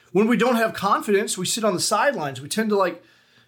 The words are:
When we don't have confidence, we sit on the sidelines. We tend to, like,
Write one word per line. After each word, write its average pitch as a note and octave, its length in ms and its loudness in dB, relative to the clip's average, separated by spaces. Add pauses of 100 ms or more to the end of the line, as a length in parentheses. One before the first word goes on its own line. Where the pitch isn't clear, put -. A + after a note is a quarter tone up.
(120)
When G#3 160 2
we A#3+ 80 2
don't A#3 220 2
have A3+ 160 0
confidence, G#3+ 640 0
we F#3 80 -4
sit A3 180 -4
on G#3 100 2
the E3+ 60 -2
sidelines. G3 600 -2
We D3 80 -12
tend A3 220 -2
to, G#3 40 2
like, F#3+ 260 0 (460)